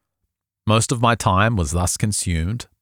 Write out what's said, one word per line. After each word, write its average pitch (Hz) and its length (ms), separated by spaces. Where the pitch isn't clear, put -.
Most 110 240
of 117 120
my 117 120
time 104 400
was 82 180
thus 90 260
consumed, 95 680